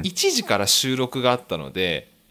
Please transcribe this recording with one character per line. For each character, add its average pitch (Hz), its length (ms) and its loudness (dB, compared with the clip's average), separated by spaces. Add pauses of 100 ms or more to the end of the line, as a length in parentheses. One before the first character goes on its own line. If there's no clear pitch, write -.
一 190 280 0
時 254 140 -2
か 104 140 2
ら 101 80 0
収 131 300 2
録 127 260 -2
が 123 100 6
あ 123 40 4
っ 120 60 -12
た - 140 -6
の 71 140 -8
で、 87 400 -2 (200)